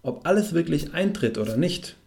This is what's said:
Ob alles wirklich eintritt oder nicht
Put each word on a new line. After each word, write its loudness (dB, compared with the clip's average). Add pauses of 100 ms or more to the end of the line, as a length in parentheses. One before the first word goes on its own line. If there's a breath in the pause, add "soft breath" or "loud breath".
Ob -6
alles 4
wirklich 0
eintritt 0
oder -2
nicht 0 (120)